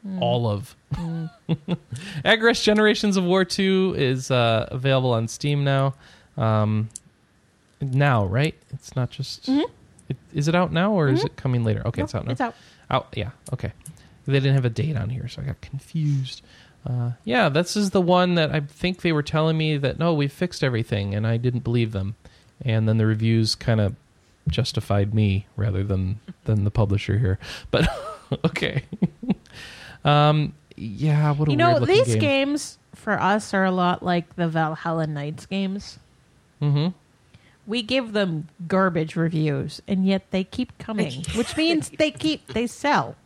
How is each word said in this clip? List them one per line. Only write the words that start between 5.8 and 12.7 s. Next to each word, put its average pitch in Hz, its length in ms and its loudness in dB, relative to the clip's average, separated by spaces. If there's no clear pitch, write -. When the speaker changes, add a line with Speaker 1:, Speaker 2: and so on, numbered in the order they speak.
Speaker 2:
Um, 107 540 2
now, 131 460 2
right? 127 280 0
It's - 240 -16
not 127 140 -2
just - 360 -12
Speaker 1:
Mm-hmm. 277 160 2
Speaker 2:
it, 135 80 -4
is 147 160 0
it 165 60 2
out 175 180 2
now, 180 200 2
or 165 160 2
is 143 120 4
Speaker 1:
Mm-hmm. 440 60 0
Speaker 2:
it - 100 -6
coming 123 280 0
later? 104 220 0
Okay, 113 140 -4
Speaker 1:
No, 95 40 0
Speaker 2:
it's - 100 -10
out 117 120 -4
now. 120 60 -4
Speaker 1:
it's 123 80 -4
out. 233 140 -4